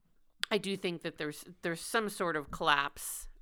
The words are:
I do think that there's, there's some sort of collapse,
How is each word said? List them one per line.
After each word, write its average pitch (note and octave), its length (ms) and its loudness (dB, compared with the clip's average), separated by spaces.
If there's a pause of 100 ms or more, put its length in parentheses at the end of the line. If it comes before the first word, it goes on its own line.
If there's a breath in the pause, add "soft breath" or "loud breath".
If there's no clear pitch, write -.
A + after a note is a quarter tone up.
(500)
I A3 80 6
do F#3+ 180 0
think F3 260 -2
that E3 160 -6
there's, D3+ 260 -6 (180)
there's E3+ 180 -2
some A3 280 2
sort F3+ 260 0
of D3+ 160 -4
collapse, - 760 2 (140)